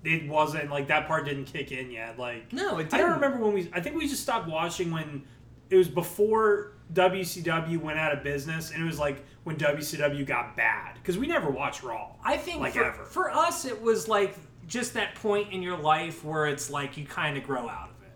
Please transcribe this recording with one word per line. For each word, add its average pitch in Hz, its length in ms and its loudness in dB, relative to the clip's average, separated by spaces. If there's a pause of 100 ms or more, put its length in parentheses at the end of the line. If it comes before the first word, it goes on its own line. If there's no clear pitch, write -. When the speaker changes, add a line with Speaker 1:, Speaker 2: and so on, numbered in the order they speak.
Speaker 1:
it 160 260 0
wasn't, 151 420 2
like, 143 180 -2
that 151 200 4
part 160 180 0
didn't 139 200 -4
kick 147 260 -8
in 131 180 -8
yet. 113 280 -10
Like, 120 360 -8
Speaker 2:
No, 339 240 0
it 156 160 -2
Speaker 1:
I - 20 4
don't 349 140 6
Speaker 2:
didn't. - 100 2
Speaker 1:
remember 247 240 2
when 208 100 4
we, 175 200 -2
I 180 60 0
think 294 160 -4
we 294 120 -2
just 254 140 -4
stopped 170 260 -2
watching 170 440 -2
when 147 320 -6 (440)
it 190 80 6
was 180 120 10
before 208 840 4 (200)
W 185 320 4
C 170 180 -6
W 160 380 0
went 151 180 -4
out 156 140 2
of 139 100 -2
business, 143 480 -4
and 156 100 -6
it 165 60 0
was, 151 140 -2
like, 143 240 -2 (180)
when 156 140 -4
W 147 260 2
C - 140 -6
W 143 280 0
got 120 320 -2
bad, 113 460 0
'cause 185 160 -2
we 277 80 -2
never 262 240 0
watched 135 320 -4
Raw, 113 300 -8 (120)
Speaker 2:
I 285 120 2
think 311 240 -6
Speaker 1:
like, - 140 -2
Speaker 2:
for, - 100 4
Speaker 1:
ever. - 220 -4
Speaker 2:
for 349 260 -2
us, 330 320 2
it 226 180 -6
was, 226 240 4
like, 202 300 2 (320)
just 240 260 -4
that 208 220 -2
point 208 360 0
in 185 100 -4
your 180 140 -2
life 156 480 2
where 151 220 0
it's 143 240 -2
like 139 260 -4
you 147 80 -8
kinda 147 360 -2
grow 123 280 -4
out 101 220 -10
of - 140 -20
it. - 120 -20